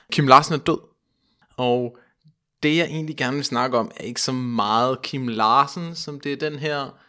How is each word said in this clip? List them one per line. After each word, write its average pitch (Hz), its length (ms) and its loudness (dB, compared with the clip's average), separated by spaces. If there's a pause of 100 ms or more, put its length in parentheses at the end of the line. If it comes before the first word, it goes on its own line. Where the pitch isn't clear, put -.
(120)
Kim 147 160 2
Larsen 143 260 8
er 151 40 -2
død. - 220 0 (800)
Og 123 400 -2 (640)
det, 156 140 2
jeg 170 80 2
egentlig 156 320 -6
gerne 131 180 -2
vil 143 100 -4
snakke 123 320 -2
om, 113 180 -2
er - 80 -12
ikke 120 180 -6
så 135 100 -2
meget 123 680 0
Kim 131 260 -6
Larsen, 135 680 0
som 143 240 -12
det 143 140 -6
er 151 160 -6
den 147 100 -10
her 147 380 -6 (120)